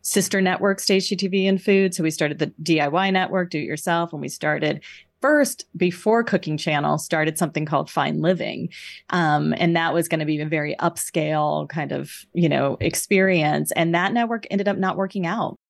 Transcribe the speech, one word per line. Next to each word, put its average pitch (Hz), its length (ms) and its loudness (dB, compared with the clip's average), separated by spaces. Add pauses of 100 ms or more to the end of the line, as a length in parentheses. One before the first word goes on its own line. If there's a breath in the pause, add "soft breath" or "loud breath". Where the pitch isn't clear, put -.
sister 190 380 0
networks 196 440 0
to 202 80 2
H 190 160 2
G 208 60 0
T 196 140 -4
V 190 180 2
and 190 120 2
food. 190 360 4
So 170 80 -2
we 160 80 2
started 151 260 -2
the 156 240 -2
D 160 180 2
I 147 100 2
Y 185 200 2
network, 185 400 0
do 156 80 -6
it 151 60 -2
yourself. 170 500 -2
When 147 80 -8
we 143 80 -8
started 151 540 -2 (360 loud breath)
first, 285 460 2 (100)
before 214 480 2
Cooking 165 340 -2
Channel, 151 420 0
started 156 400 -2
something 156 260 -2
called 151 240 0
Fine 151 320 0
Living. 170 480 -2 (400 loud breath)
Um, 156 480 2
and 170 180 2
that 165 200 0
was 165 120 0
gonna 156 200 -2
be 151 120 0
a 151 60 -4
very 151 340 -2
upscale 151 920 -2
kind 147 220 -6
of, 143 200 -6 (220)
you 170 160 4
know, 139 320 0
experience. 165 920 2
And 170 240 0
that 190 180 0
network 233 380 -2
ended 196 160 -2
up 202 100 0
not 185 180 -2
working 190 300 -4
out. 190 300 -4 (140)